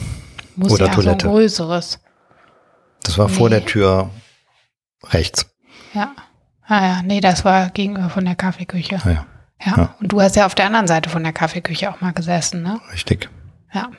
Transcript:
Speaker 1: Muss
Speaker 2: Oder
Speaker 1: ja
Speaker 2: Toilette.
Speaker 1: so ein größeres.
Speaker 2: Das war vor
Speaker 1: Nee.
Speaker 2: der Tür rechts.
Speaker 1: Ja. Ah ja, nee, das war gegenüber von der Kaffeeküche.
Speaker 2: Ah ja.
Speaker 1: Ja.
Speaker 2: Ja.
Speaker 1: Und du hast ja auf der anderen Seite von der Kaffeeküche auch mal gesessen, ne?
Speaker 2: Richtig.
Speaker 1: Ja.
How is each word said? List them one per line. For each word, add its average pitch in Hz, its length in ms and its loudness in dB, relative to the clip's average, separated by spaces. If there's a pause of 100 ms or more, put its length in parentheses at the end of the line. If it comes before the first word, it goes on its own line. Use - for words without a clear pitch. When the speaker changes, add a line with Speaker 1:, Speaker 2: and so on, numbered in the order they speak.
(560)
Speaker 1:
Muss 190 180 2
Speaker 2:
Oder 196 140 4
Speaker 1:
ja 196 60 2
Speaker 2:
Toilette. 196 320 2
Speaker 1:
so 202 40 0
ein 202 60 2
größeres. 175 640 0 (1000)
Speaker 2:
Das - 160 -4
war - 100 4
vor 113 220 4
Speaker 1:
Nee. 110 60 4
Speaker 2:
der 101 100 0
Tür 95 460 2 (920)
rechts. - 460 -2 (440)
Speaker 1:
Ja. 208 160 -4 (560)
Ah 202 180 2
ja, 180 160 0
nee, 196 180 0
das 185 260 2
war 185 260 4
gegenüber 196 400 -4
von 190 140 -2
der 180 100 0
Kaffeeküche. 180 680 -4
Speaker 2:
Ah 98 60 2
ja. 76 160 0 (400)
Speaker 1:
Ja. 185 100 0
Speaker 2:
Ja. - 240 0
Speaker 1:
Und 196 120 -4
du 208 100 2
hast 190 140 4
ja 208 100 6
auf 185 80 -2
der 196 140 2
anderen 220 200 2
Seite 165 220 0
von 165 140 -4
der 160 100 -4
Kaffeeküche 170 580 -4
auch - 100 -16
mal 185 120 -4
gesessen, 175 480 -4
ne? 196 180 -6 (140)
Speaker 2:
Richtig. - 340 -4 (460)
Speaker 1:
Ja. 226 260 -6